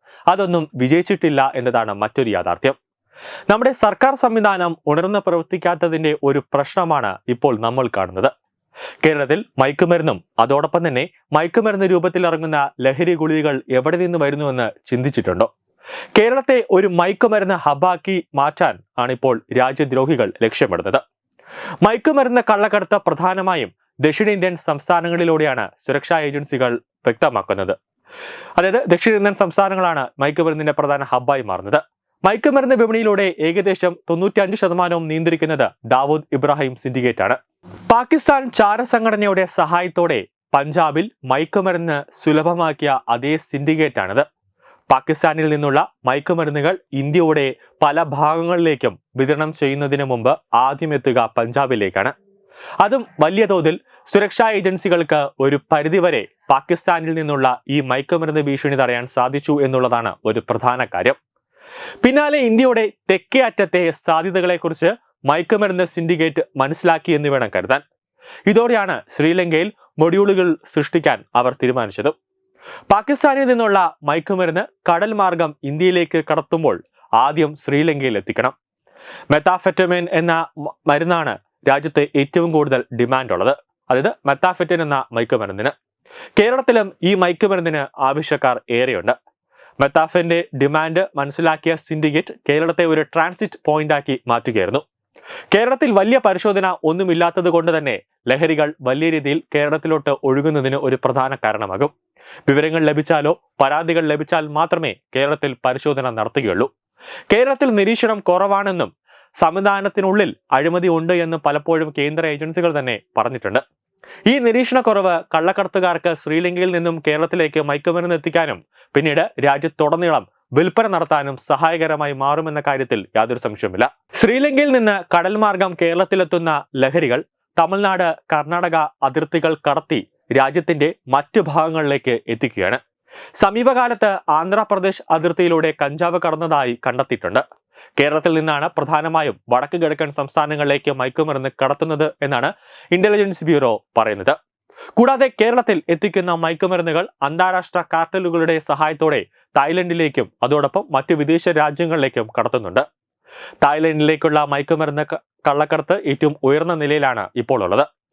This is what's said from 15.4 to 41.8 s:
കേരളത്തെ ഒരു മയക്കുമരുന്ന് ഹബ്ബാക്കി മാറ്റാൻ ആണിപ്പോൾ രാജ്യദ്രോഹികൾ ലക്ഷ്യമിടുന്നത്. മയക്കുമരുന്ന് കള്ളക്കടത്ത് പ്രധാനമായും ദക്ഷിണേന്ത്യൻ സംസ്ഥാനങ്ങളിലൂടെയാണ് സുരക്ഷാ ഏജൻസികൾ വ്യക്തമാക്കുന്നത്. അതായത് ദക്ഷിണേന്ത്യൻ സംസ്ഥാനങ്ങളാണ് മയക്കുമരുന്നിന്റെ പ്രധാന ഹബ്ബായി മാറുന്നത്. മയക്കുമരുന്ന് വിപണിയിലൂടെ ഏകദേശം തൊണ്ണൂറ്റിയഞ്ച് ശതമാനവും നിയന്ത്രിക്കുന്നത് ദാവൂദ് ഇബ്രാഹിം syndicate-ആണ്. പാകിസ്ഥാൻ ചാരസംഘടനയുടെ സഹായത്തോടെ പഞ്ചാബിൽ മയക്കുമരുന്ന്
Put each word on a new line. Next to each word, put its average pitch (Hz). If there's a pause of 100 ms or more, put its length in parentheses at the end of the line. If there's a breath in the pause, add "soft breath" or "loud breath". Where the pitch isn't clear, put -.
കേരളത്തെ 247
ഒരു 196
മയക്കുമരുന്ന് 196
ഹബ്ബാക്കി 175
മാറ്റാൻ 143 (180)
ആണിപ്പോൾ 123 (160)
രാജ്യദ്രോഹികൾ 131 (100)
ലക്ഷ്യമിടുന്നത്. 98 (840 loud breath)
മയക്കുമരുന്ന് 247
കള്ളക്കടത്ത് 208
പ്രധാനമായും 175 (280)
ദക്ഷിണേന്ത്യൻ 180
സംസ്ഥാനങ്ങളിലൂടെയാണ് 165 (100)
സുരക്ഷാ 143
ഏജൻസികൾ 139
വ്യക്തമാക്കുന്നത്. 101 (800 loud breath)
അതായത് 190
ദക്ഷിണേന്ത്യൻ 202
സംസ്ഥാനങ്ങളാണ് 185 (120)
മയക്കുമരുന്നിന്റെ 151
പ്രധാന 143
ഹബ്ബായി 131
മാറുന്നത്. 101 (440)
മയക്കുമരുന്ന് 262
വിപണിയിലൂടെ 214
ഏകദേശം 175 (140)
തൊണ്ണൂറ്റിയഞ്ച് 190
ശതമാനവും 175
നിയന്ത്രിക്കുന്നത് 156 (140)
ദാവൂദ് 139
ഇബ്രാഹിം 143
syndicate-ആണ്. 123 (560)
പാകിസ്ഥാൻ 262
ചാരസംഘടനയുടെ 214
സഹായത്തോടെ 170 (260)
പഞ്ചാബിൽ 156 (140)
മയക്കുമരുന്ന് 165 (200)